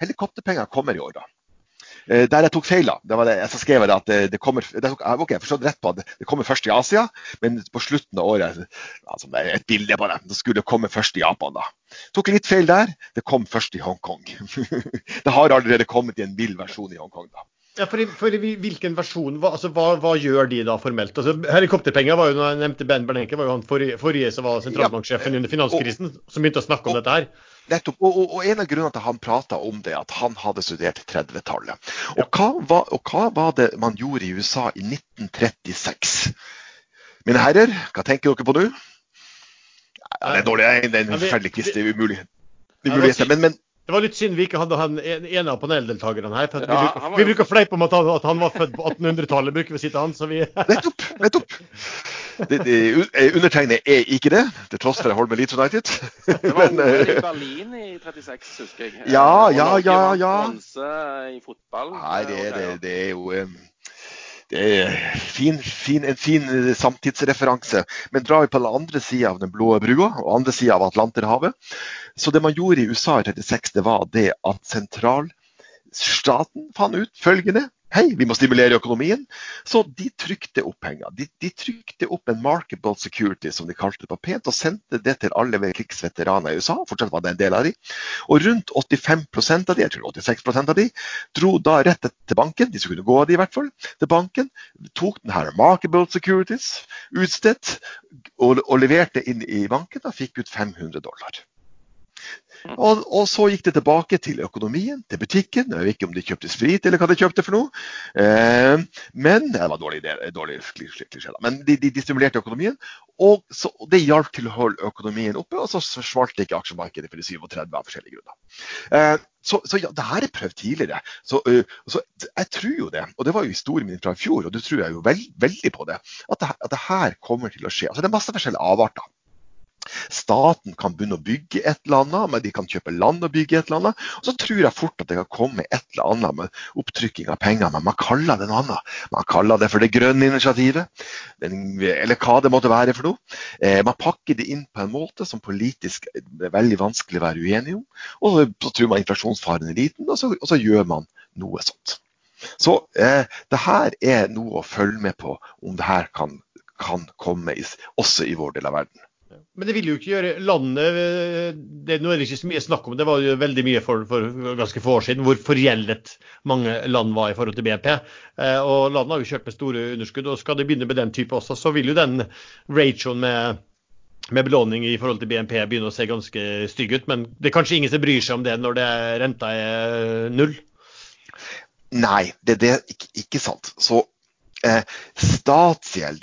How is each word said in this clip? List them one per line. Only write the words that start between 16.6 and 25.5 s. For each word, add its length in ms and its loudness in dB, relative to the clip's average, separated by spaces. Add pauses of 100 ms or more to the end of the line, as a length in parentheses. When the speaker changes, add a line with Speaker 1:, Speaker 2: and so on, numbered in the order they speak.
Speaker 1:
i 80 -18
Hongkong 320 -18
da. 160 -20 (320)
Speaker 2:
Ja, 100 -2
for 80 -4
i, 80 0
for 240 -2
i 80 2
hvil-, 240 -6
hvilken 320 -6
versjon, 480 -6
hva, 140 4
altså, 180 -6
hva, 240 2
hva 220 0
gjør 320 2
de 160 -2
da 100 0
formelt? 400 -6
Altså, 160 0 (160)
helikopterpenger 720 4
var 100 4
jo, 80 2
når 140 2
jeg 80 -2
nevnte 260 -4
Ben 220 0
Bernanke, 320 -4
var 80 -2
jo 80 -2
han 100 -6
forrige, 320 -2
forrige 380 0
som 100 -6
var 160 0
sentralbanksjefen 720 -4
Speaker 1:
Ja, 80 -2
Speaker 2:
under 80 -4
finanskrisen, 640 -2